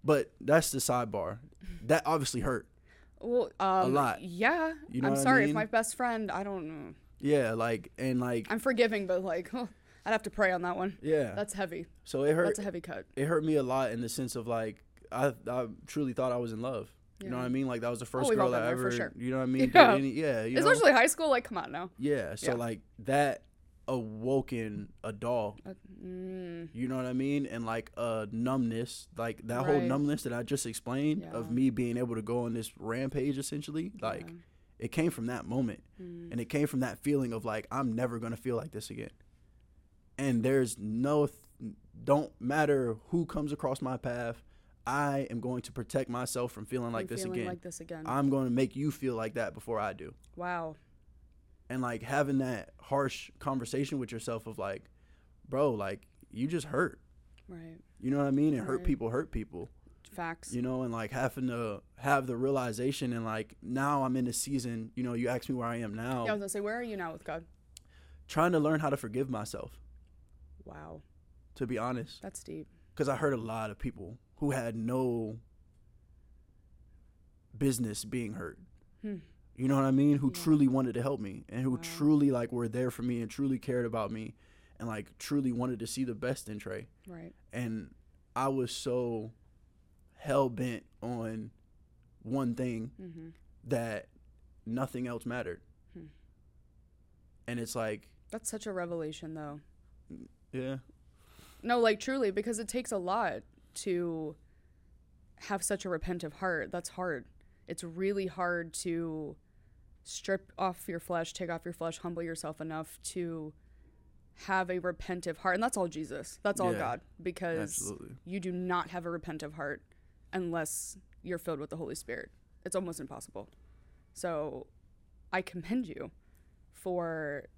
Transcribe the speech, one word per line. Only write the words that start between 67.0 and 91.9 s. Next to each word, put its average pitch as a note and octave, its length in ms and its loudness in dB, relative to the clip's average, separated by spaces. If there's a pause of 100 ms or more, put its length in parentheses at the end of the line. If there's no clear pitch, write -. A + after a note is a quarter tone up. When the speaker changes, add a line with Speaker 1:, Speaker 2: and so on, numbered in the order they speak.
Speaker 2:
with D#3 120 -14
God? E3 200 -6 (800)
Speaker 1:
Trying E3+ 260 4
to E3 60 6
learn D3+ 220 6
how D3+ 80 2
to C#3 80 4
forgive B2 320 -2
myself. G#2+ 500 -6 (840)
Speaker 2:
Wow. D3+ 380 -14 (540)
Speaker 1:
To B2+ 100 -2
be A#2+ 100 -2
honest. A#2+ 460 -4
Speaker 2:
That's G3 200 -12
deep. D#3 240 -12 (280)
Speaker 1:
'Cause C#3+ 160 0
I C3 60 0
hurt C#3 180 2
a A#2+ 40 0
lot A2 320 -4
of G2+ 80 -12
people A2 400 -8 (180)
who C#3+ 160 0
had A#2 220 -2
no A#2 640 0 (2250)
business A#2+ 480 0
being A2+ 300 -4
hurt. E2+ 240 -8 (440)
Speaker 2:
Hmm. G#3 140 -6 (400)
Speaker 1:
You B2+ 120 -2
know C#3 80 4
what C3+ 80 4
I C3+ 60 4
mean? C#3+ 280 8
Who C3+ 160 4
Speaker 2:
Yeah. - 80 -8
Speaker 1:
truly D3+ 260 8
wanted B2+ 260 4
to A#2+ 80 0
help C3+ 180 0
me G#2+ 280 -8
and A#2+ 140 -4
who C3 100 2
Speaker 2:
Wow. B2 100 0
Speaker 1:
truly, D3 480 6
like, A#2+ 220 0
were A#2+ 160 0
there B2 220 0
for A#2+ 120 -8
me A#2+ 180 0
and A2 100 -4
truly C3+ 280 0
cared B2 280 0
about A2 260 -2
me A2 220 -8 (440)
and, A2+ 100 -6
like, G#2+ 300 -6
truly C3+ 340 2
wanted A#2+ 280 -2
to A2+ 60 -4
see C3 180 -4
the A#2+ 100 -2
best B2 340 -4
in G#2+ 100 -6
Trey. G2 300 -8 (200)
Speaker 2:
Right. E3+ 260 -16 (180)
Speaker 1:
And A2 420 -6 (420)
I B2+ 120 2
was C3 220 0
so A#2+ 640 -2 (840)
hell-bent B2+ 680 0 (180)
on A2+ 480 -6 (720)